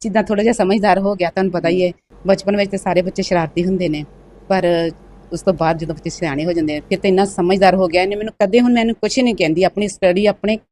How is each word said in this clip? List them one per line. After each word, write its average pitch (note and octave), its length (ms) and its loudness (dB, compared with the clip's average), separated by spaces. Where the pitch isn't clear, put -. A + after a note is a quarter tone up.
ਜਿੱਦਾਂ G#3+ 220 -2
ਥੋੜ੍ਹਾ G#3 200 -2
ਜਿਹਾ A3+ 100 2
ਸਮਝਦਾਰ G3 460 2
ਹੋ G3 160 0
ਗਿਆ, F3 160 -2
ਤੁਹਾਨੂੰ F#3+ 220 -2
ਪਤਾ E3 160 -2
ਹੀ F3+ 180 2
ਹੈ, F3 60 -2
ਬਚਪਨ F#3+ 300 0
ਵਿੱਚ G3+ 140 0
ਤੇ G3 80 -4
ਸਾਰੇ F3+ 240 0
ਬੱਚੇ F#3 200 -4
ਸ਼ਰਾਰਤੀ E3+ 420 -2
ਹੁੰਦੇ F3+ 240 -2
ਨੇ, D3+ 160 -4
ਪਰ E3+ 420 0
ਉਸ E3+ 100 -8
ਤੋਂ F#3 120 0
ਬਾਅਦ D#3+ 240 0
ਜਦੋਂ D#3+ 160 -6
ਬੱਚੇ D#3+ 160 -10
ਸਿਆਣੇ D3+ 340 -4
ਹੋ F3 80 -2
ਜਾਂਦੇ D#3 240 -2
ਆ, D3 40 -6
ਫਿਰ F3+ 180 -4
ਤਾਂ G3+ 120 -2
ਇੰਨਾ F#3+ 140 4
ਸਮਝਦਾਰ F#3 500 2
ਹੋ F#3+ 120 2
ਗਿਆ, F3 160 2
ਇਹਨੇ G3+ 140 -2
ਮੈਨੂੰ G#3+ 160 -8
ਕਦੇ, G3+ 180 4
ਹੁਣ B3 120 4
ਮੈਨੂੰ A#3 220 2
ਕੁਛ G#3+ 240 -4
ਨਹੀਂ A#3+ 160 2
ਕਹਿੰਦੀ, E3+ 280 0
ਆਪਣੀ G3 260 0
ਸਟੱਡੀ F#3+ 380 0
ਆਪਣੇ, G#3 320 0